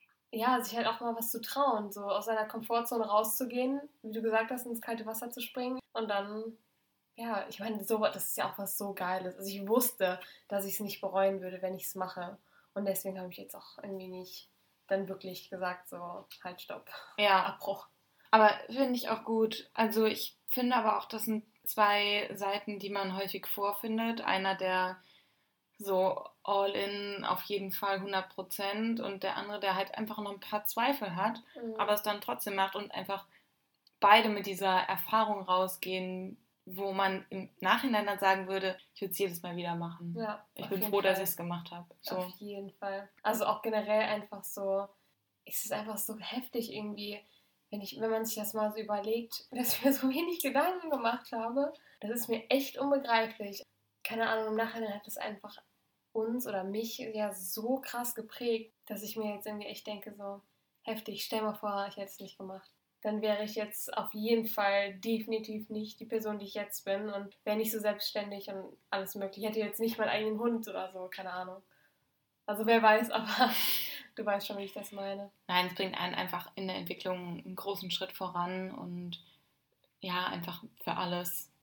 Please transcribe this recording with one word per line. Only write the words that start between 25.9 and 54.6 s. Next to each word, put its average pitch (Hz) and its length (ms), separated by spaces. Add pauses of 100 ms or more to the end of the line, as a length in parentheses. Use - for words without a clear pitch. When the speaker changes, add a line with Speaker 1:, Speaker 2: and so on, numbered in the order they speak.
Speaker 2:
all 196 300
in 202 520
auf - 200
jeden 196 280
Fall 196 300
hundert 190 280
Prozent 208 680
und 196 220
der - 140
andere, 202 240
der 190 160
halt 196 200
einfach 214 220
noch 202 140
ein 196 80
paar 208 260
Zweifel 233 500
hat, 220 260 (140)
Speaker 1:
Mhm. 233 180
Speaker 2:
aber 220 180
es 208 100
dann 208 180
trotzdem 220 360
macht 190 200
und 202 160
einfach 190 340 (760)
beide 214 280
mit 208 180
dieser 190 240
Erfahrung 202 720
rausgehen, 185 960 (280)
wo 190 260
man 190 380
im 190 200 (100)
Nachhinein 214 460
dann 196 140
sagen 190 280
würde, 190 300 (160)
„Ich - 80
würd's 180 160
jedes 180 240
Mal 175 140
wieder 175 200
machen. 170 380
Speaker 1:
Ja, 214 320 (100)
Speaker 2:
Ich - 100
Speaker 1:
auf - 40
Speaker 2:
bin 190 120
Speaker 1:
jeden - 20
Speaker 2:
froh, 202 180
dass 190 160
Speaker 1:
Fall. 196 60
Speaker 2:
ich's 175 120
gemacht 170 360
hab.“ 175 140 (140)
So. - 160
Speaker 1:
Auf 185 120 (120)
jeden 202 320
Fall. 196 380 (120)
Also 220 240
auch 214 160
generell 214 400
einfach 208 420
so, 196 440 (560)
es - 200
ist - 80
einfach 214 260
so 220 200
heftig 226 540
irgendwie, 208 480 (500)
wenn 208 100
ich, 196 200
wenn 226 100
man 226 140
sich 226 120
das 214 180
mal 214 180
so 220 60
überlegt, 214 680
<laughs> - 40
dass 247 240
ich - 80
mir 277 80
so 262 180
wenig 339 320
Gedanken 320 480
gemacht 247 420
habe. 247 400 (280)
Das 208 100
ist 233 180
mir 226 220
echt 269 280
unbegreiflich. 226 840 (420)
Keine 226 240
Ahnung, 220 200
im 214 80
Nachhinein 226 380